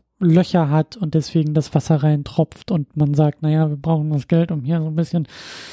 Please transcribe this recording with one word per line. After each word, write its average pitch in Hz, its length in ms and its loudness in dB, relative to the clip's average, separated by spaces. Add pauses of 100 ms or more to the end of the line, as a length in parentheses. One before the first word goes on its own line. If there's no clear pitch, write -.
(240)
Löcher 170 460 4
hat 156 280 0
und 156 180 -6
deswegen 151 400 0
das 156 180 -2
Wasser 160 300 2
reintropft 151 680 -2
und 156 240 -4
man 147 200 2
sagt, 147 260 2
„Na 156 80 -2
ja, 156 200 2
wir 147 80 -6
brauchen 151 340 -2
das 139 160 -2
Geld, 165 240 2
um 151 120 -6
hier 165 160 -2
so 156 80 -4
ein 156 80 -6
bisschen 165 320 -2 (460)